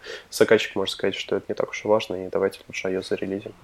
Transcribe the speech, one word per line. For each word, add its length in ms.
заказчик 460
может 160
сказать, 240
что 200
это 120
не 60
так 160
уж 140
и 40
важно, 380
и 40
давайте 380
лучше 200
I 80
O 40
S 80
зарелизим. 440